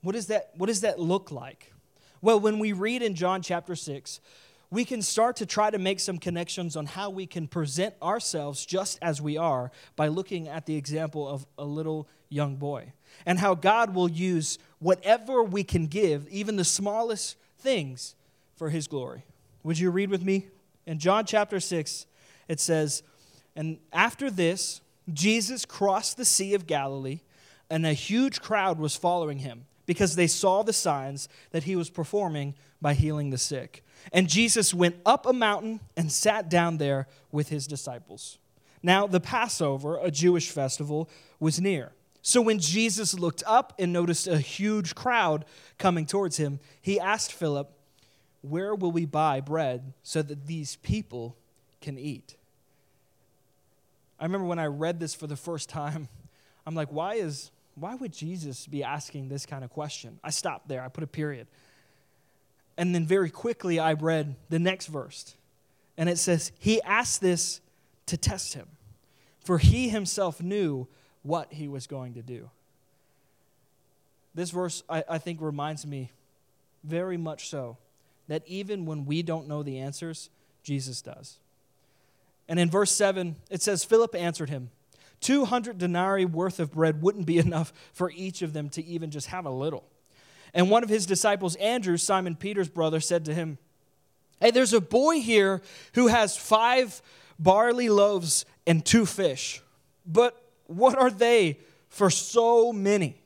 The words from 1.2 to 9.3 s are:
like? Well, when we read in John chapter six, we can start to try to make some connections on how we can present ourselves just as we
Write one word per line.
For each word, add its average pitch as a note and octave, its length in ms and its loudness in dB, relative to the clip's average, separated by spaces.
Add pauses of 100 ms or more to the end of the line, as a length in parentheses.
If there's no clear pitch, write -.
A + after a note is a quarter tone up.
like? C3 420 -14 (500)
Well, G#3+ 180 6
when G#3+ 180 2
we G#3+ 140 0
read A3+ 300 -2
in G#3+ 120 0
John F3+ 280 0
chapter F3 340 -4
six, - 440 -12 (500)
we A3+ 160 -2
can A3+ 160 -6
start A#3 340 2
to A3 80 -6
try G#3+ 260 2
to G#3 80 -2
make F#3+ 220 -2
some F3+ 180 -4
connections E3+ 580 -6
on D3+ 100 -6
how G3 240 -8
we F#3+ 160 -10
can D#3+ 200 -8
present E3+ 540 -2
ourselves D#3+ 640 -4
just F#3 380 -4
as D#3 180 -2
we D3+ 160 -4